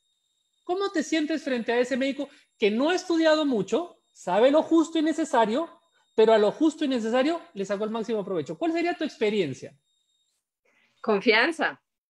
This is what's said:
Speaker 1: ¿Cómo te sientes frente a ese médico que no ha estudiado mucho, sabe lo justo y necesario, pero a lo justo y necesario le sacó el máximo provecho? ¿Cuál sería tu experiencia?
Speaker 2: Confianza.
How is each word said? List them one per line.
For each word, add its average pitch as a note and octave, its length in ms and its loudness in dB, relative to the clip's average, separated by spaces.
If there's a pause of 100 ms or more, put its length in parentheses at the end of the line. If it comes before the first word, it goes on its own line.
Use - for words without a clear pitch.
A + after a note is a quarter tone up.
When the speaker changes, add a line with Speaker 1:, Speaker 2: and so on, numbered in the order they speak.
(640)
Speaker 1:
¿Cómo F#4+ 260 -4
te E4 120 -2
sientes D#4 400 -4
frente A#3+ 300 -4
a A#3 60 2
ese B3+ 180 0
médico C4+ 320 -4 (300)
que G3+ 120 2
no B3+ 200 0
ha F#4 40 2
estudiado D#4+ 500 2
mucho, C4 540 -2 (140)
sabe G#3 380 2
lo D4+ 120 4
justo D#4+ 360 2
y D#4+ 40 0
necesario, D4+ 640 0 (460)
pero A3 180 6
a A3 60 8
lo G#3 140 4
justo D#4 320 0
y C#4+ 40 0
necesario C4 520 0 (140)
le G3 100 -6
sacó G3+ 200 -4
el G#3+ 60 -4
máximo A3 340 -4
provecho? E3+ 320 -6
¿Cuál E4 160 -2
sería E4+ 220 -2
tu E4+ 100 -6
experiencia? G#3 720 -4 (1200)
Speaker 2:
Confianza. G#3+ 840 0 (340)